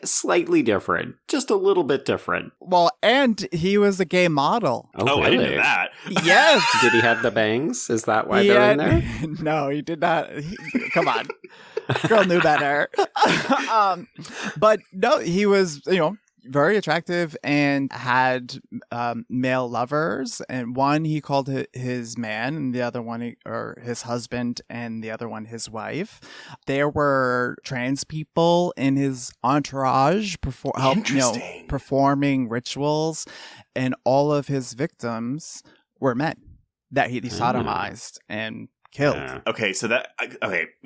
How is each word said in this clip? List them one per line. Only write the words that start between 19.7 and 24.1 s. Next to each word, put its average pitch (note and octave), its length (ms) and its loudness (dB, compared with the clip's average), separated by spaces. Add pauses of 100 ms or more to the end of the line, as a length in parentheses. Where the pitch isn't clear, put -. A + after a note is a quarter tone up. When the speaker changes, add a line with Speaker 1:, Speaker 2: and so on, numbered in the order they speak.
Speaker 2:
And B2 280 -6
one C#3+ 280 2
he D#3 160 -2
called C#3 280 -2
hi-, C3+ 240 -4
his B2 460 -6
man, A2+ 380 -4
and C3 180 -4
the B2 80 -2
other A#2+ 200 -6
one, A#2 180 -10
he, A#2+ 240 -10
or A2 380 -10
his A#2+ 200 -8
husband, A#2+ 580 -6 (100)